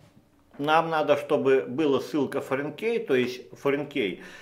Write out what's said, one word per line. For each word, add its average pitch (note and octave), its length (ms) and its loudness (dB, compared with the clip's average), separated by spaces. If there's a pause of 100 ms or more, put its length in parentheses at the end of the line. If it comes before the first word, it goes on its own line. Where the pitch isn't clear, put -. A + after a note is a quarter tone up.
(580)
Нам D#3 300 2
надо, D3+ 280 2
чтобы C3+ 500 2
была C3 340 2
ссылка C3+ 380 -2
foreign C#3+ 380 -4
key, A3+ 280 -2
то C#3 120 2
есть B2 340 -2
foreign C#3 400 -2
key G2+ 320 -4 (200)